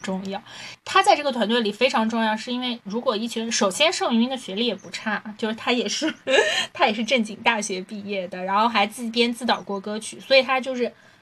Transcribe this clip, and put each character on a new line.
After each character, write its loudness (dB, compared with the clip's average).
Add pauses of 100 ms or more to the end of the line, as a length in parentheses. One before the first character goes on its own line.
重 -6
要。 -8 (400)
他 4
在 6
这 -4
个 0
团 0
队 2
里 0
非 2
常 2
重 0
要， 2
是 -8
因 -2
为 -4
如 -4
果 0
一 -2
群， -6
首 2
先 2
尚 -2
明 4
明 2
的 -2
学 -8
历 0
也 -2
不 -16
差， -6 (140)
就 -2
是 -2
他 -4
也 0
是， -2 (300)
<laughs> -2
他 4
也 2
是 -2
正 2
经 -6
大 2
学 -4
毕 -10
业 -4
的， -8
然 2
后 6
还 4
自 -8
编 2
自 -8
导 0
过 -6
歌 -6
曲， -12
所 2
以 8
他 0
就 -4
是， -2 (300)